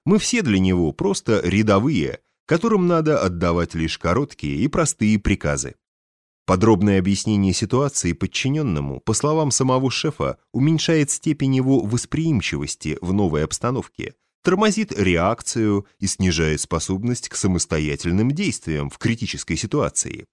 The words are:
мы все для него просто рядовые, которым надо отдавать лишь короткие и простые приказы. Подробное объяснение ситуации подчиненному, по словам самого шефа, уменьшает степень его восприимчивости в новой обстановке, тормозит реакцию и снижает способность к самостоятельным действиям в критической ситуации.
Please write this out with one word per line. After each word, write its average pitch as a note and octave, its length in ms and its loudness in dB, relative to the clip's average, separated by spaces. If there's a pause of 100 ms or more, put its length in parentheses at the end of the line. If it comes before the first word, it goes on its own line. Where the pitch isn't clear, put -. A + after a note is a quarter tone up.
мы G3+ 140 4
все A#3 240 -2
для G#2 180 2
него F2+ 320 2
просто G2 500 0
рядовые, G2 800 2 (260)
которым F#3 400 2
надо D#3+ 340 2
отдавать E2+ 540 0
лишь D#2+ 240 -2
короткие E2+ 600 -2
и B2+ 80 0
простые A2 500 0
приказы. C#2+ 560 -2 (760)
Подробное G2+ 480 4
объяснение G2 540 2
ситуации A#2+ 600 -2
подчиненному, F#2 880 -4
по A2 140 -2
словам D3+ 380 0
самого C3 360 2
шефа, - 480 -4 (160)
уменьшает D3+ 580 2
степень C#3+ 440 -2
его C3 260 4
восприимчивости G#2+ 1200 -2
в F2 120 -4
новой D#2+ 320 2
обстановке, - 680 -6 (280)
тормозит G#3 560 2
реакцию G2+ 880 2 (140)
и F#2+ 80 -2
снижает D#2+ 520 0
способность F#2+ 680 -4
к - 80 -10
самостоятельным E2+ 960 0
действиям D#2+ 580 -4
в - 80 -20
критической - 580 -4
ситуации. - 760 -4